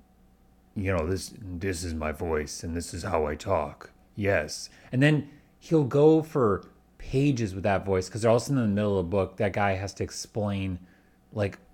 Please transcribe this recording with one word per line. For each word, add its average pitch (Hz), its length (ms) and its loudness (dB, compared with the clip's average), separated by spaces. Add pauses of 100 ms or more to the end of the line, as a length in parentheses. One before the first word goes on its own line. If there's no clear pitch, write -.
(760)
you 98 200 -2
know, 80 120 0
This, 92 320 -4
this 87 440 -6
is 87 100 -4
my 78 180 -4
voice 78 520 -4
and 82 120 -6
this 82 180 -6
is 87 100 -8
how 80 220 0
I 73 100 -2
talk. 76 560 -4 (240)
Yes. 95 540 -2 (220)
And 127 100 0
then 147 280 4 (300)
he'll 156 240 2
go 147 380 6
for 120 440 0 (320)
pages 131 560 0
with 95 100 -8
that 98 220 2
voice, 95 240 0
cause 107 120 -8
they're 113 100 4
all 113 60 6
of 120 60 2
a - 20 -10
sudden 139 180 0
in 110 60 2
the 101 60 2
middle 101 240 2
of 90 60 0
the 82 40 -6
book, 92 280 -2
that 101 160 0
guy 101 200 0
has 95 220 -6
to - 80 -6
explain, 98 760 -4 (540)
like, 101 240 -2 (160)